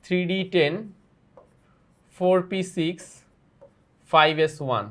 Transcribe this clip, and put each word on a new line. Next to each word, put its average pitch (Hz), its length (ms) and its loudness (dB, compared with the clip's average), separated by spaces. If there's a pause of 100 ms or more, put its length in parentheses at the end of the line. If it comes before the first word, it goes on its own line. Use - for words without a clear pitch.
থ্রি 180 200 0
ডি 190 160 -4 (140)
টেন, 156 200 2 (1400)
ফোর 185 200 2 (140)
পি 190 120 -4
সিক্স, 180 420 -6 (1080)
ফাইভ 156 260 4
এস 156 240 0
ওয়ান। 120 280 -4